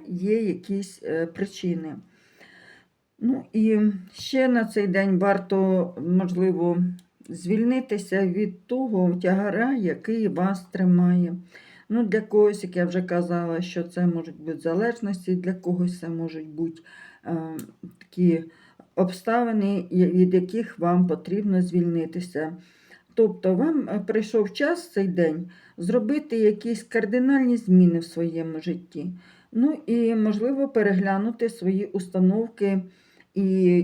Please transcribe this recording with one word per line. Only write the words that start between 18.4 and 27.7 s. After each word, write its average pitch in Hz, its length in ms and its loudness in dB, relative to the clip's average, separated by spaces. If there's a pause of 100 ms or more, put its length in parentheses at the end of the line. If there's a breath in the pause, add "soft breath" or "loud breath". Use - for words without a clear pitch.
обставини, 202 920 -2
я-, 180 180 4
від 180 260 4
яких 185 460 -2
вам 180 280 4
потрібно 185 540 -2
звільнитися. 170 960 -2 (560 loud breath)
Тобто 196 420 2
вам, 285 340 0
е, 208 100 -2
прийшов 214 540 0
час 311 380 -2
цей 196 160 0
день 175 420 0 (280 loud breath)
зробити 226 600 -2
якісь 214 460 0
кардинальні 247 760 2
зміни 185 420 6